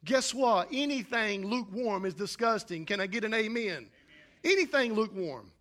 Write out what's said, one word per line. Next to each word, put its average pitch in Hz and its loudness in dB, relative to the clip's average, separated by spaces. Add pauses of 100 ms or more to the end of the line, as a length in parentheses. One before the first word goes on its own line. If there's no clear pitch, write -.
guess 247 2
what? 226 4
Anything 233 -2
lukewarm 208 -2
is 190 -2
disgusting. 196 -2
Can 202 -2
I 196 0
get 208 -4
an 220 -2
amen? 226 0
Amen. 156 -6 (540)
Anything 277 4
lukewarm. 180 -2 (120)